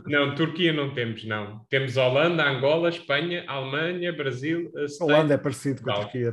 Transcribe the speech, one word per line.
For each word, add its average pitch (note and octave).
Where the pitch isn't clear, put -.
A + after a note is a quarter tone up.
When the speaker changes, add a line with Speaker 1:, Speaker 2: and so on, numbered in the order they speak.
Speaker 1:
Não, C#3+
Turquia D#3+
não C#3+
temos, A2+
não. G#2
Temos C3
Holanda, D3
Angola, C#3+
Espanha, E3
Alemanha, D#3+
Brasil, D3
eh, D3
Espanha. D3
Speaker 2:
Holanda D3+
é C3+
parecido C3+
com -
a G#2
Speaker 1:
Portugal. G#2
Speaker 2:
Turquia, A#2+